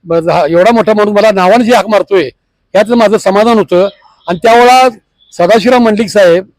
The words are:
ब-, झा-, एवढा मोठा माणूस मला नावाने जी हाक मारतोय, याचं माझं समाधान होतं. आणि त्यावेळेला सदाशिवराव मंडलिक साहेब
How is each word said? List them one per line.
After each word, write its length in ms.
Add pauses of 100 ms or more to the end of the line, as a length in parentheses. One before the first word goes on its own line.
ब-, 120
झा-, 340
एवढा 220
मोठा 220
माणूस 200
मला 180
नावाने 320
जी 80
हाक 160
मारतोय, 420 (460)
याचं 200
माझं 220
समाधान 400
होतं. 300 (400)
आणि 160
त्यावेळेला 460 (420)
सदाशिवराव 480
मंडलिक 300
साहेब 360 (120)